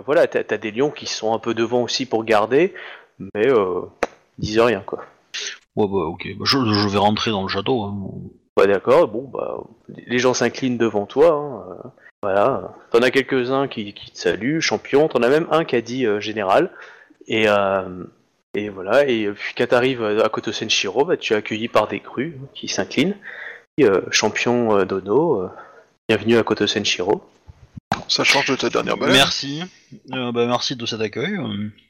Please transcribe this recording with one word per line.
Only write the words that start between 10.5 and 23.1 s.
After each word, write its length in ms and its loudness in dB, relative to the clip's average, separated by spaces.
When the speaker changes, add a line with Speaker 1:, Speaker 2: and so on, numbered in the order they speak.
Speaker 1:
devant 280 0
toi, 260 4
hein, 400 -4
euh, 180 -16
voilà. 520 0
T'en 100 6
as 100 4
quelques-uns 560 0
qui, 260 -8
qui 180 -20
te 60 -20
saluent, 440 0
champion, 460 2
t'en 160 0
as 60 4
même 220 4
un 140 2
qui 100 -2
a 60 2
dit, 240 -4
euh, 140 0
général, 520 2
et, 200 2
euh, 560 2
et 140 -4
voilà, 380 2
et 220 0
puis 260 -10
quand 120 0
t'arrives 360 2
à 240 2
Koto 240 -4
Senshiro, 540 0
bah, 120 0
tu 160 -2
es 40 4
accueilli 320 -4
par 180 2
des 120 -4
grues, 420 -8
hein, 140 -16
qui 120 -12
s'inclinent. 480 0